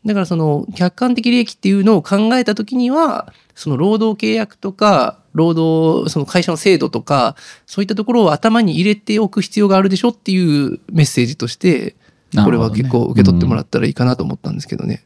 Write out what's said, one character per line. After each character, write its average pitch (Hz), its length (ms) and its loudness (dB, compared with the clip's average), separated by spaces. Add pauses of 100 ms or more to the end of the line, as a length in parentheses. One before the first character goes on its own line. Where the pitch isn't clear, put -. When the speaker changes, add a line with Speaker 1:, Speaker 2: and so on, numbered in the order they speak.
Speaker 1:
だ 214 100 -2
か 196 60 0
ら 175 40 -2
そ 170 100 -2
の 156 300 0 (100)
客 180 200 0
観 247 180 0
的 240 160 -2
利 247 80 2
益 233 160 -2
っ - 40 -20
て 190 120 -2
い - 40 2
う 196 100 2
の 214 140 4
を 151 40 0
考 214 340 0
え 254 80 0
た 208 120 -2
時 214 200 -8
に 247 140 0
は、 302 440 -2 (200)
そ - 160 -10
の 135 80 -2
労 202 220 0
働 220 260 -2
契 220 80 0
約 220 240 -6
と 190 160 -10
か、 196 460 2 (140)
労 165 200 2
働、 160 580 0
そ 165 80 -2
の 139 60 -4
会 180 180 0
社 - 80 -4
の 160 60 -4
制 185 200 2
度 147 120 -2
と 117 120 -6
か、 123 360 0 (280)
そ - 160 -8
う - 20 0
い - 20 -2
っ - 20 -14
た 208 80 -4
と 208 80 -4
こ 240 100 -2
ろ 233 120 4
を 156 80 4
頭 220 280 2
に 190 120 0
入 170 100 -2
れ 208 140 2
て 208 220 -4
お 208 100 0
く 202 120 -4
必 - 200 -4
要 202 80 2
が 196 80 4
あ 190 40 4
る 196 60 2
で 190 80 0
し - 80 -4
ょ 240 60 2
っ 240 40 -6
て - 200 -6
い 185 100 2
う 147 360 0 (120)
メ 160 120 4
ッ - 20 6
セ 123 180 -2
ー - 20 2
ジ 123 120 -8
と 117 100 -6
し - 80 -10
て、 - 400 -2 (380)
Speaker 2:
な 104 120 4
る 123 120 2
ほ 113 100 0
ど 107 60 -4
ね。 107 80 -2
Speaker 1:
こ - 0 -
れ 131 60 0
は - 20 -4
結 - 0 -
構 120 160 0
受 113 160 2
け - 20 8
取 90 140 4
っ - 20 2
て 85 60 2
も 113 100 0
ら - 60 -4
っ - 40 -10
た - 140 -4
ら - 60 -2
い - 60 -2
い - 20 -6
か - 100 -2
な 127 140 0
と - 80 -4
思 - 100 -6
っ - 20 -18
た - 120 -10
ん - 60 -6
で - 60 -10
す - 60 -16
け - 80 -8
ど - 100 -8
ね。 - 200 -8